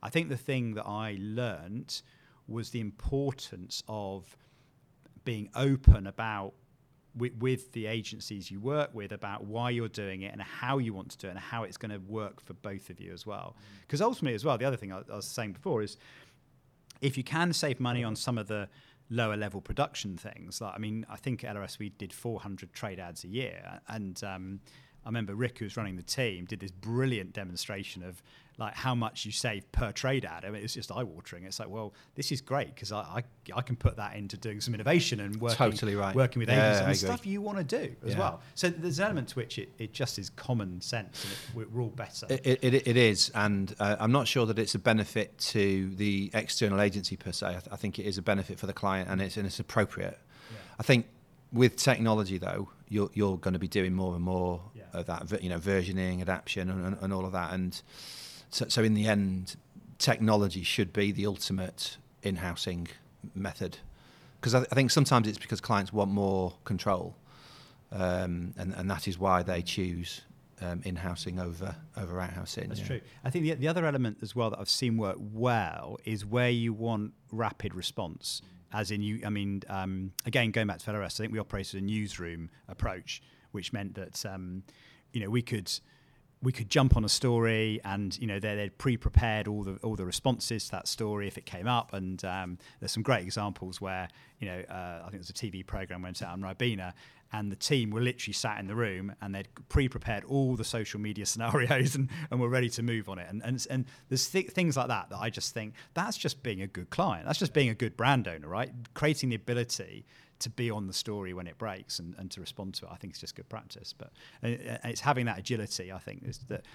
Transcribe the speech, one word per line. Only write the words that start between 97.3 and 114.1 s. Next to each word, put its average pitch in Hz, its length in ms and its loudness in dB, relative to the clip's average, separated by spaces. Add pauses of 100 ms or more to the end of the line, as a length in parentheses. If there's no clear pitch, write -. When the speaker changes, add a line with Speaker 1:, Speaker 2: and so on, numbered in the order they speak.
Speaker 1:
and 104 200 -2
the 95 40 -6
team 120 340 2
were 110 100 0
literally 123 320 0
sat 107 280 -2
in 98 80 -6
the 104 80 -4
room 98 440 -2
and 101 140 -6
they'd 98 140 -8 (200)
pre-prepared 123 560 2
all 135 320 4
the 110 80 -2
social 107 360 -4
media 104 260 -2
<laughs> - 60 0
scenarios 123 640 4
and, 135 120 4 (220)
and 127 100 2
were 120 80 2
ready 123 220 2
to 117 120 -4
move 113 260 0
on 95 100 -8
it. 87 100 -10
And, 104 160 -8
and, 123 240 -2
and 131 160 0 (240)
there's 131 220 0
th-, 190 200 0
things 165 260 2
like 123 120 0
that 101 220 -2
that 98 80 -8
I 110 120 -2
just - 220 -6
think 110 220 -6 (200)
that's 170 220 -2
just - 260 -4
being 101 200 -2
a 98 40 -4
good 90 220 -8
client. 95 380 0
That's 151 120 0
just 165 140 0
being 139 160 6
a 110 60 2
good 110 220 -2
brand 120 320 4
owner, 78 200 -8
right? 107 220 -4 (240)
Creating 151 360 2
the 113 60 0
ability 107 680 -4 (320)
to - 100 -6
be 117 220 -2
on 104 160 -4
the 92 60 -6
story 98 420 -4
when 90 140 -8
it 78 100 -16
breaks 98 400 -6
and, 85 180 -10
and 95 140 -10
to 98 100 -12
respond 95 320 -8
to - 140 -10
it, 85 60 -14
I - 20 -12
think 95 180 -12
it's - 80 -14
just - 140 -12
good - 140 -16
practice. - 440 -12
But, - 200 -16 (320)